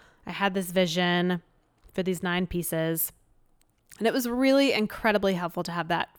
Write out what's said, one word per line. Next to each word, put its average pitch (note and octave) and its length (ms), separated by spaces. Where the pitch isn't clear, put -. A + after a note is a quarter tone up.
I F3 40
had G3 220
this F#3 160
vision F3 720
for F#3+ 120
these F3 180
nine F3+ 240
pieces, E3 680
and G3+ 100
it B3 60
was B3 160
really C4+ 440
incredibly G#3 600
helpful F3 300
to E3+ 80
have E3+ 160
that E3+ 320